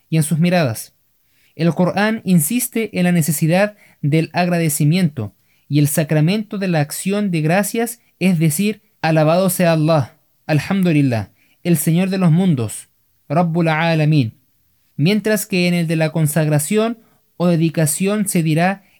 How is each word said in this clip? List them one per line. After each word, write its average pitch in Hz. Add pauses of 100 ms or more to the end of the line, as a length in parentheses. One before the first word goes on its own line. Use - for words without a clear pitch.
(120)
y 160
en 160
sus 160
miradas. 165 (600)
El 165
Corán 202
insiste 220
en 180
la 175
necesidad 175 (240)
del 156
agradecimiento 165 (340)
y 143
el 147
sacramento 165
de 196
la 165
acción 196
de 165
gracias, 202 (200)
es 180
decir, 185 (180)
"Alabado 160
sea 175
Allah, 156 (260)
Alhamdulillah, 147 (320)
el 170
Señor 175
de 190
los 180
mundos, 156 (380)
Rabbul 165
Alamin", 156 (600)
mientras 208
que 180
en 175
el 170
de 165
la 160
consagración 160 (380)
o 175
dedicación 170
se 170
dirá: 170 (160)